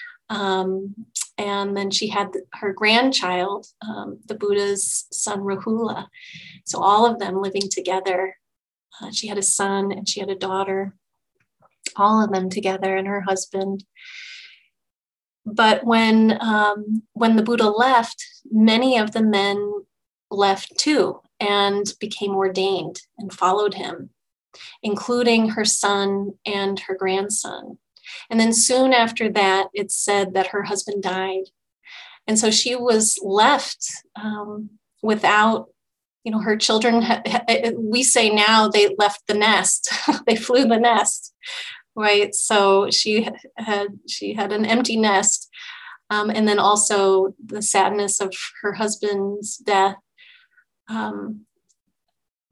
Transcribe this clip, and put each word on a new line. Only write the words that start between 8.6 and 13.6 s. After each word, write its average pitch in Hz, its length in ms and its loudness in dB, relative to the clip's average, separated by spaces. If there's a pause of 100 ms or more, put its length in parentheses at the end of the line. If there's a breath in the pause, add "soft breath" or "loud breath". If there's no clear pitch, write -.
Uh, 214 100 -14
she 220 160 -6
had 202 100 -6
a 196 60 -2
son 196 480 0
and 196 160 -8
she - 140 -4
had 196 80 -6
a 190 60 -6
daughter, 190 600 -4 (1000)
all 214 260 4
of 196 80 -2
them 185 180 -2
together, 190 460 -2
and 190 100 -2
her 202 140 -4
husband. 190 640 -4 (1600 loud breath)